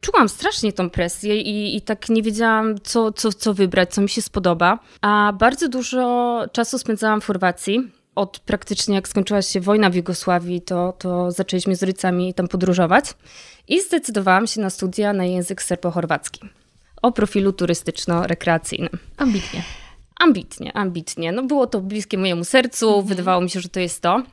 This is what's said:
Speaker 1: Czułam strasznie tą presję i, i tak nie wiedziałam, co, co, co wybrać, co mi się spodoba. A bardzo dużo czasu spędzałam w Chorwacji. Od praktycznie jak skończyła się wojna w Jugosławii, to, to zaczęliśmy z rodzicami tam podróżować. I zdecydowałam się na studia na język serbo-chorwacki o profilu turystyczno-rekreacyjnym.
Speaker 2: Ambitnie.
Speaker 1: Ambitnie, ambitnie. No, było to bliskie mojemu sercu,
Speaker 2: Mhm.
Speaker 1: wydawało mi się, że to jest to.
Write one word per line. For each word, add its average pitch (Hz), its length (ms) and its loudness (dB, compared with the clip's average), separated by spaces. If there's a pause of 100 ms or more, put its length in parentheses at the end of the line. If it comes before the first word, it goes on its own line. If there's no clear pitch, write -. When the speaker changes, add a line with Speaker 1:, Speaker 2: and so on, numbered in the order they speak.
Speaker 1:
Czułam 277 280 4
strasznie 277 440 -2
tą 180 160 -2
presję 208 520 -2
i, 208 340 -4
i 208 60 -4
tak - 280 -6
nie 226 140 4
wiedziałam, 220 600 2
co, 226 280 0
co, 214 220 -2
co 208 200 0
wybrać, 185 400 2
co 202 80 2
mi 202 80 2
się - 120 -4
spodoba. 180 580 2 (220)
A 208 380 4
bardzo 262 300 2
dużo 247 720 0 (120)
czasu 240 260 -2
spędzałam 214 440 0
w - 40 -12
Chorwacji. 196 640 0 (240)
Od 190 240 -4
praktycznie - 560 -2
jak 190 120 -2
skończyła 202 340 0
się 190 200 -2
wojna 202 280 4
w 175 60 0
Jugosławii, 175 680 -2
to, 180 380 -2
to 180 320 -2
zaczęliśmy 185 440 0
z 175 80 -2
rodzicami 185 500 0
tam 180 140 -2
podróżować. 180 680 2 (540)
I 359 140 2
zdecydowałam 208 640 2
się 220 140 -4
na 196 80 0
studia 202 440 -2
na 185 120 0
język 180 360 -2
serbo-chorwacki 170 800 -2 (600)
o 247 100 4
profilu 202 400 2
turystyczno-rekreacyjnym. 170 1500 -2 (200)
Speaker 2:
Ambitnie. 202 460 -2 (560)
Speaker 1:
Ambitnie, - 580 0
ambitnie. 175 540 -4
No, 233 120 -4
było 269 240 0
to 202 140 -4
bliskie 196 360 -6
mojemu 180 260 0
sercu, 247 440 2
Speaker 2:
Mhm. 202 200 4
Speaker 1:
wydawało 180 340 2
mi 180 80 0
się, 185 100 -4
że 180 100 -10
to 196 100 -6
jest 175 220 -4
to. 196 320 2